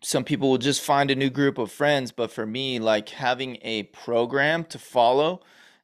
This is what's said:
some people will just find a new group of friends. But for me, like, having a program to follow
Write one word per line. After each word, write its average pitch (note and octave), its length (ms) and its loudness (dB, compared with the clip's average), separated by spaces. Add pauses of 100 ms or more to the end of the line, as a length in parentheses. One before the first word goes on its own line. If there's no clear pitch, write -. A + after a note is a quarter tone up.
some C3+ 220 -2
people C#3 260 0
will C3 80 4
just C3 220 0
find C#3 320 2
a - 20 2
new C3+ 160 0
group C#3 280 0
of A2 120 -4
friends. C#3+ 400 0
But A2+ 220 -4
for A2+ 120 -6
me, B2 360 -6
like, G#2+ 300 0
having B2+ 520 -4
a A2 220 -4
program C#3 800 0
to - 160 -16
follow C3+ 600 2 (420)